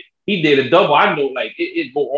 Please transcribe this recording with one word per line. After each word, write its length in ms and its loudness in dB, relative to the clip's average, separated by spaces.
he 160 -2
did 180 4
a 100 -2
double." 260 4
I 200 2
know, 120 -2
like, 320 -8
it, 40 -2
it 60 -20
go 240 -4